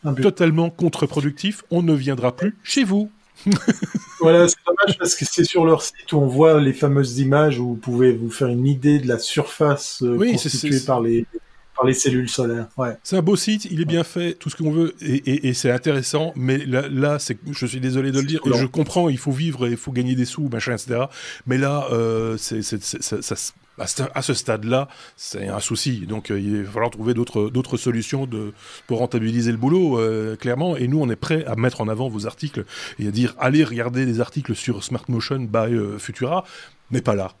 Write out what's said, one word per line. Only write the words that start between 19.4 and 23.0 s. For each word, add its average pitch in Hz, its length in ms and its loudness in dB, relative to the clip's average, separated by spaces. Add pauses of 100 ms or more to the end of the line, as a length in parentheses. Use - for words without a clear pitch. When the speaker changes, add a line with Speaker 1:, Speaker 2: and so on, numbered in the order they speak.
Speaker 2:
et 120 60 0
il 120 40 -2
faut 139 160 -10
gagner 123 220 0
des 127 100 2
sous, 143 240 -4
machin, 120 260 -4
et 107 40 -6
cetera. 127 320 -4 (360)
Mais 127 120 0
là, 139 340 -2
euh, 113 460 0
c'est, 110 240 -6
c'est, 101 200 -6
c'est, - 200 -8